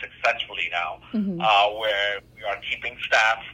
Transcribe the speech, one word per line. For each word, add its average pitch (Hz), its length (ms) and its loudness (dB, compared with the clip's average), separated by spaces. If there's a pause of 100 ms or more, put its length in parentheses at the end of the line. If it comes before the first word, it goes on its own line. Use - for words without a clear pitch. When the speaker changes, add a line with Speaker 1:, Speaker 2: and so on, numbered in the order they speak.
Speaker 1:
successfully 104 680 -2
now, 85 280 -4 (140)
Speaker 2:
Mm-hmm. 196 260 -2
Speaker 1:
uh, 107 400 4
where 101 420 0 (140)
we - 80 -20
are 101 140 -4 (100)
keeping - 380 -8
staff, 113 320 4 (160)